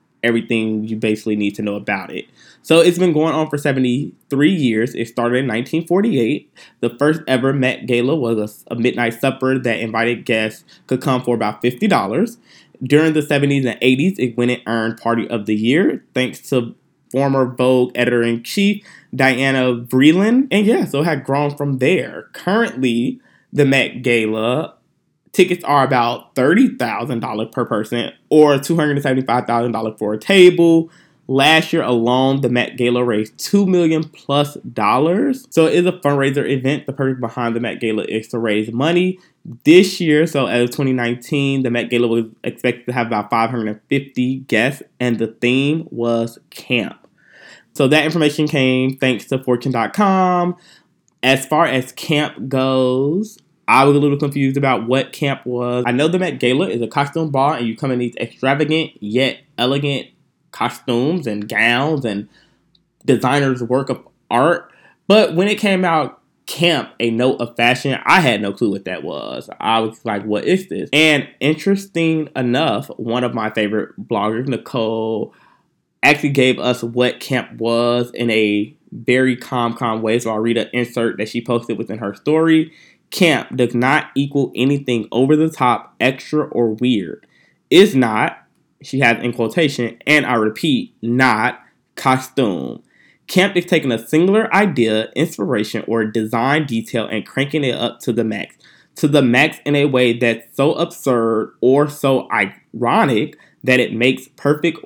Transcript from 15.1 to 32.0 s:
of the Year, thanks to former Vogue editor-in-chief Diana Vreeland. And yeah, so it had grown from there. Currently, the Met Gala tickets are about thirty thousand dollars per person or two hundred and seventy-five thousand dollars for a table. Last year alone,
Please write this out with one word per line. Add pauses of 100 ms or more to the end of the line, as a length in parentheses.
of
the
Year, (120)
thanks (100)
to (360)
former (120)
Vogue
editor-in-chief (300)
Diana
Vreeland.
And
yeah,
so
it
had
grown
from
there.
Currently, (320)
the
Met
Gala (560)
tickets
are
about
thirty
thousand
dollars
per
person (160)
or
two
hundred
and
seventy-five
thousand
dollars
for
a
table. (380)
Last
year
alone,